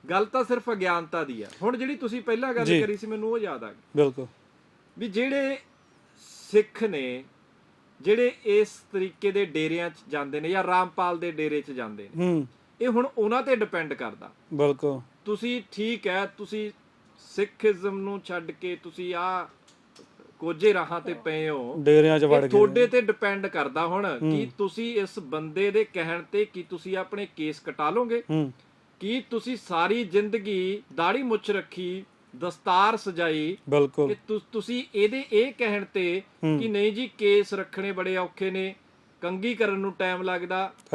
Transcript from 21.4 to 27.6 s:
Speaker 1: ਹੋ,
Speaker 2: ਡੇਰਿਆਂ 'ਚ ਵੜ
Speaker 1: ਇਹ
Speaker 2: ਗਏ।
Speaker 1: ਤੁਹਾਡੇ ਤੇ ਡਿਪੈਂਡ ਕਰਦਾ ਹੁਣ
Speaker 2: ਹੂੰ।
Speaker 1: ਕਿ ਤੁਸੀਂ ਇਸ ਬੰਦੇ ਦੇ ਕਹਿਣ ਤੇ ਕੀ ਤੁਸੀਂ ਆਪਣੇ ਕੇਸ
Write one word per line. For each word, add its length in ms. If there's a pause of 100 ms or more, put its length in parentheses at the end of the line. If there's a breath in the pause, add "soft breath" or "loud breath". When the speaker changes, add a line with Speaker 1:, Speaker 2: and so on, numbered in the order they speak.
Speaker 1:
ਹੋ, 300
Speaker 2:
ਡੇਰਿਆਂ 400
'ਚ 60
ਵੜ 120
Speaker 1:
ਇਹ 60
Speaker 2:
ਗਏ। 60
Speaker 1:
ਤੁਹਾਡੇ 380
ਤੇ 140
ਡਿਪੈਂਡ 460
ਕਰਦਾ 400
ਹੁਣ 360
Speaker 2:
ਹੂੰ। 80
Speaker 1:
ਕਿ 180 (100)
ਤੁਸੀਂ 440
ਇਸ 160
ਬੰਦੇ 520
ਦੇ 140
ਕਹਿਣ 380 (100)
ਤੇ 120
ਕੀ 180
ਤੁਸੀਂ 340
ਆਪਣੇ 400
ਕੇਸ 240